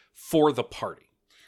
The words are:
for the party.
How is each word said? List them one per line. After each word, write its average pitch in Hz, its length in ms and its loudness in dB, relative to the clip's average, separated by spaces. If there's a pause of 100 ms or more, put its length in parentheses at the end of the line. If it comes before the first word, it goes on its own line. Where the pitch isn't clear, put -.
(140)
for 151 400 2
the 120 100 -2
party. - 460 -12 (380)